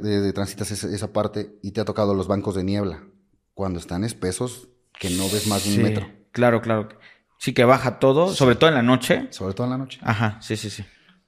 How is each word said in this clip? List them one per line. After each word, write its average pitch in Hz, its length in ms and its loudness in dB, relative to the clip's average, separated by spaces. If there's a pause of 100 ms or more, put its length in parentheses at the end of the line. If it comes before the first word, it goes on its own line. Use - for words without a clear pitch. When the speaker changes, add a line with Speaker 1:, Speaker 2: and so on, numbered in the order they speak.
(220)
Speaker 1:
de, 98 100 0
transitas 98 380 -6
esa, 101 180 -6
esa 101 240 -6
parte 104 500 -4
y 98 100 -8
te 110 100 -2
ha - 20 0
tocado 101 300 2
los 90 120 0
bancos 98 280 0
de 92 100 -2
niebla, 98 400 -2 (480)
cuando 92 280 -6
están 87 220 -6
espesos, 117 680 -6 (280)
que 95 120 -4
no 95 140 -2
ves 101 220 -2
más 101 180 0
de 104 80 -2
un 104 40 2
Speaker 2:
Sí, 117 60 4
Speaker 1:
metro. 107 240 0 (260)
Speaker 2:
claro, 117 300 2
claro. 110 260 -2 (500)
Sí - 140 -4
que 123 120 4
baja 123 340 4
todo, 139 320 4
Speaker 1:
Sí. 190 60 -6
Speaker 2:
sobre 127 200 6
todo 160 140 6
en 151 60 2
la 123 60 2
noche. 127 460 2
Speaker 1:
Sobre 95 240 -8
todo 120 140 -4
en 123 60 -2
la 127 60 -4
noche. 131 240 -10
Speaker 2:
Ajá, 107 380 0
sí, - 160 -6
sí, 104 140 -8
sí. 98 140 -12 (440)